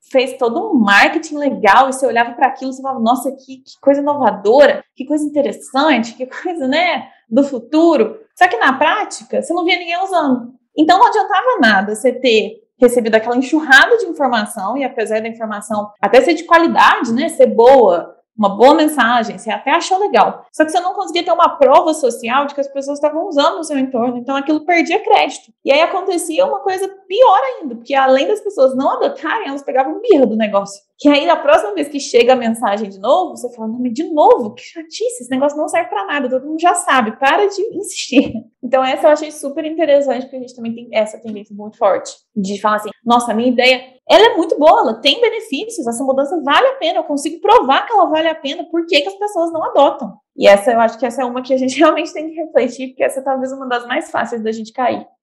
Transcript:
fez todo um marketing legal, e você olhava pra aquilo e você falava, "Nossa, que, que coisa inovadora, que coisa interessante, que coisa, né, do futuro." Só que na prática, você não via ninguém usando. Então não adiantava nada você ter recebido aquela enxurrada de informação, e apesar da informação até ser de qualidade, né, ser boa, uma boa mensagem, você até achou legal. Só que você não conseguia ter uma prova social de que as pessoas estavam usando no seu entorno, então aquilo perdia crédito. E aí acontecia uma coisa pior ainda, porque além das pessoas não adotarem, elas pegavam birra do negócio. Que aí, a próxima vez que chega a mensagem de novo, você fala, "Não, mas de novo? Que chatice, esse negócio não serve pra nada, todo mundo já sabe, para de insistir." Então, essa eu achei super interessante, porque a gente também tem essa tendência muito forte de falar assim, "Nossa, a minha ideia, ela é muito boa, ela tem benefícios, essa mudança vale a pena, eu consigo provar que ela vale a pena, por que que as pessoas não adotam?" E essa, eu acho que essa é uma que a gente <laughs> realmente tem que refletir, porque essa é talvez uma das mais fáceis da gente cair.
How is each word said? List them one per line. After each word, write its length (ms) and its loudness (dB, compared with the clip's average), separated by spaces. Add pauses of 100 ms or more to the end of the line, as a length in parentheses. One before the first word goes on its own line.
(120)
fez 260 0
todo 340 -2
um 40 2
marketing 640 2
legal, 520 4
e 40 -4
você 120 -4
olhava 280 0
pra 140 2
aquilo 220 -8
e 60 -8
você 80 -16
falava, 200 -6
"Nossa, 280 0
que, 260 -16
que 240 -20
coisa 180 4
inovadora, 840 2 (120)
que 100 -12
coisa 200 -4
interessante, 880 -2
que 140 -12
coisa, 400 -8
né, 400 -2 (200)
do 160 2
futuro." 840 0 (100)
Só 100 6
que 100 -2
na 160 2
prática, 680 -4
você 120 -4
não 120 -4
via 140 0
ninguém 240 -6
usando. 500 -2 (240)
Então 220 4
não 80 6
adiantava 520 0
nada 360 2
você 160 0
ter 460 0 (220)
recebido 360 4
aquela 200 0
enxurrada 640 4
de 80 -2
informação, 720 -4
e 60 -4
apesar 360 -4
da 80 -6
informação 640 -8 (100)
até 220 4
ser 140 4
de 80 -8
qualidade, 680 4
né, 180 -2
ser 180 4
boa, 640 4 (240)
uma 180 0
boa 200 6
mensagem, 600 0
você 140 -12
até 220 -4
achou 260 0
legal. 560 2
Só 100 2
que 60 -2
você 100 0
não 140 -4
conseguia 300 -4
ter 80 -2
uma 260 2
prova 380 4
social 500 -2
de 80 -10
que 80 -4
as 60 -6
pessoas 320 -8
estavam 280 -2
usando 300 0
no 60 -8
seu 160 -6
entorno, 380 -4
então 180 -6
aquilo 280 -2
perdia 400 0
crédito. 480 0 (140)
E 60 2
aí 100 2
acontecia 640 -2
uma 140 -4
coisa 280 -4 (200)
pior 340 4
ainda, 320 -8
porque 220 -8
além 320 2
das 140 -2
pessoas 340 0
não 160 -2
adotarem, 560 -4
elas 160 -10
pegavam 360 -2
birra 280 4
do 80 -2
negócio. 500 -4 (140)
Que 100 2
aí, 200 2
a 60 4
próxima 400 2
vez 140 -4
que 100 -8
chega 340 4
a 20 2
mensagem 540 -4
de 100 -18
novo, 380 0
você 160 -12
fala, 140 -10
"Não, 120 -8
mas 140 -4
de 180 -6
novo? 440 2
Que 80 -20
chatice, 580 -10
esse 80 -14
negócio 260 -2
não 120 -4
serve 220 -4
pra 180 -8
nada, 200 -4
todo 160 -4
mundo 160 -8
já 140 2
sabe, 460 -2
para 260 2
de 160 -4 (160)
insistir." 560 -2 (300)
Então, 200 0
essa 220 0
eu 60 6
achei 180 0
super 340 -10
interessante, 600 0
porque 140 -16
a 20 -12
gente 160 -16
também 180 -10
tem 180 -18
essa 300 -4
tendência 340 -16
muito 220 -16
forte 360 -2 (220)
de 240 -4
falar 180 0
assim, 120 -10 (160)
"Nossa, 260 2
a 40 -2
minha 140 0
ideia, 300 2 (300)
ela 240 6
é 40 -6
muito 200 -2
boa, 240 4
ela 140 -2
tem 260 0
benefícios, 640 -4
essa 180 -6
mudança 400 -2
vale 220 2
a 120 0
pena, 200 -4
eu 60 -2
consigo 380 -6
provar 440 2
que 80 -6
ela 160 4
vale 200 0
a 60 -2
pena, 280 -10
por 240 -4
que 120 2
que 80 -2
as 120 -10
pessoas 340 -4
não 100 -6
adotam?" 520 0 (200)
E 120 0
essa, 240 6
eu 80 2
acho 180 2
que 80 -6
essa 160 -6
é 40 -4
uma 180 -8
que 100 -4
a 40 2
gente 200 -4
<laughs> 0 -
realmente 340 0
tem 160 -10
que 140 -10
refletir, 460 -2
porque 160 -8
essa 160 -2
é 40 -6
talvez 280 -4
uma 160 -12
das 180 -4
mais 240 -6
fáceis 340 -6
da 80 -4
gente 220 -12
cair. 320 -4 (180)